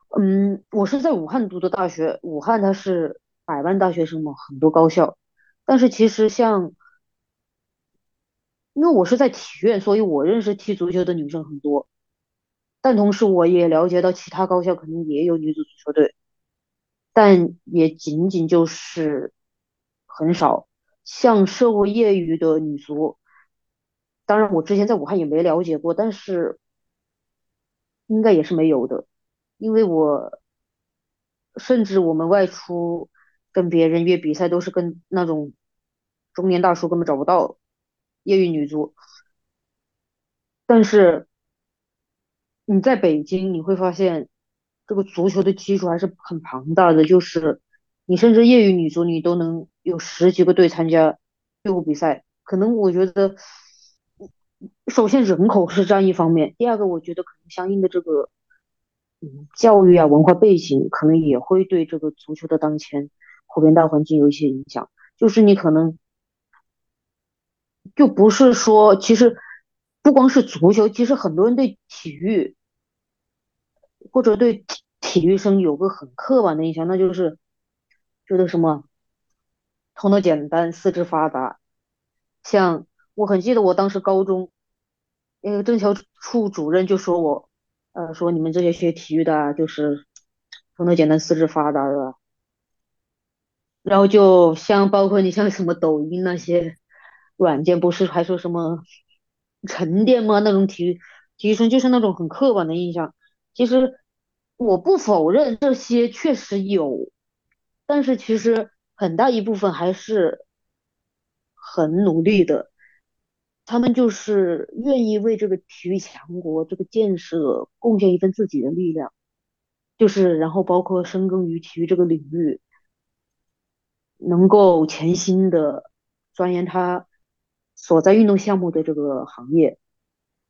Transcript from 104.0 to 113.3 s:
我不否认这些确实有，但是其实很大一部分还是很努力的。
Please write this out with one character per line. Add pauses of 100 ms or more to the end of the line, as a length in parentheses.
我
不
否
认
这
些
确
实
有， (760)
但
是
其
实 (240)
很
大
一
部
分
还
是 (1080)
很 (120)
努
力
的。 (960)